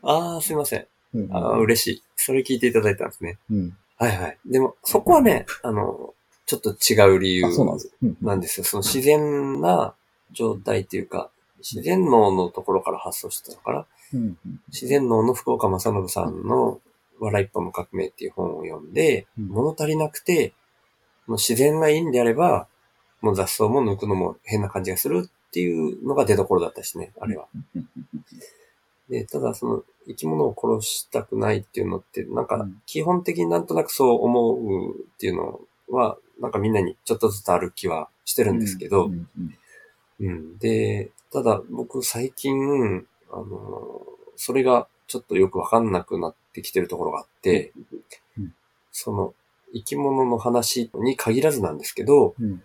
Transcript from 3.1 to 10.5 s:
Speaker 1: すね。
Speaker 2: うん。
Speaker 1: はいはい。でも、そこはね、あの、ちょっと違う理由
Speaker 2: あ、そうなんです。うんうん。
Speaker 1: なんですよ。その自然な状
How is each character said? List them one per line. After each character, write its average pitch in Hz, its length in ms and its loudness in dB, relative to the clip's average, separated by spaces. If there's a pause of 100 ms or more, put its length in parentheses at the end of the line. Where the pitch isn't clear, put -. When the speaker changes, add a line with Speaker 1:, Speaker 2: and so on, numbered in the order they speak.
Speaker 1:
す - 100 -14
ね。 85 140 -10 (120)
Speaker 2:
う 110 40 0
ん。 92 220 -2 (200)
Speaker 1:
は 117 120 2
い 104 80 0
は 90 120 -4
い。 - 160 -14
で 131 160 2
も、 - 220 0
そ - 180 2
こ - 120 4
は 311 100 10
ね、 185 240 4 (160)
あ 123 80 -4
の、 101 440 -4 (320)
ち - 80 -2
ょ - 40 -6
っ - 20 -8
と 104 120 -2
違 107 280 2 (140)
う 92 40 6
理 92 180 2
由 90 100 2
Speaker 2:
あ、 87 60 2
そ 123 100 4
う 107 40 4
な 82 60 0
ん - 40 -2
で 73 40 -8
す。 - 220 -18
う 123 40 2
ん - 20 4 (120)
う - 40 -6
ん。 - 20 0
Speaker 1:
な 101 100 0
ん 92 40 0
で 90 80 -8
す - 120 -6
よ。 92 40 -8
そ - 140 -2
の 98 40 -2
自 131 180 -2
然 143 600 2
な 175 320 2 (380)
状 110 240 -2